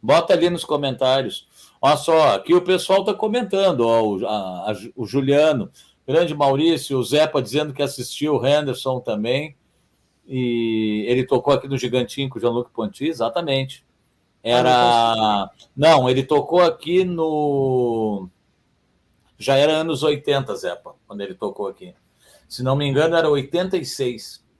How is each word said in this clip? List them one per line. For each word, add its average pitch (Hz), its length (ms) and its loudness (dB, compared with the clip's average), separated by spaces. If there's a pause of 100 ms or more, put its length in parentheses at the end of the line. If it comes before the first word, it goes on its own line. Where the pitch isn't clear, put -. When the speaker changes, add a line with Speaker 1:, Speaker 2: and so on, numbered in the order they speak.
Speaker 1:
Bota 160 300 4
ali 170 160 4
nos 175 160 -4
comentários. 135 800 -2 (360)
Olha 143 160 4
só, 156 360 4
aqui 98 200 0
o 180 80 4
pessoal 185 420 0
tá 208 80 -2
comentando, 196 720 0
ó, 117 160 4
o, 104 240 -2
a, 95 460 -6
a, 101 40 -4 (200)
o 123 80 -6
Juliano, 139 680 0 (380)
grande 160 260 0
Maurício, 147 640 0
o 123 60 0
Zepa 147 380 2
dizendo 143 320 -4
que 143 80 -2
assistiu, 139 540 -4
o 113 100 0
Henderson 135 520 0
também, 123 560 -4 (720)
e 113 800 -2
ele 127 180 0
tocou 139 260 0
aqui 135 140 0
no 135 100 -6
Gigantinho 123 520 -4
com 131 100 -12
o - 20 -8
Jean-Luc 120 320 -2
Ponty, 110 360 -8
exatamente. 135 760 -4 (600)
Speaker 2:
Ah, 113 40 -4
não 120 80 4
Speaker 1:
Era, 117 920 4
Speaker 2:
consegui. - 260 -20
Speaker 1:
não, 143 340 6
ele 131 120 2
tocou 156 400 2
aqui 170 420 2
no, 135 1200 0 (1080)
já 135 200 0
era 147 160 4
anos 156 320 -2
oitenta, 139 500 -2
Zepa, 87 400 -10 (120)
quando 101 160 -14
ele 95 120 -10
tocou 101 340 -8
aqui. 90 240 -16 (560)
Se - 140 -10
não 131 140 0
me 143 100 -2
engano, 151 300 2
era 160 120 2
oitenta 170 480 -2
e 156 80 -4
seis. 123 600 -8 (160)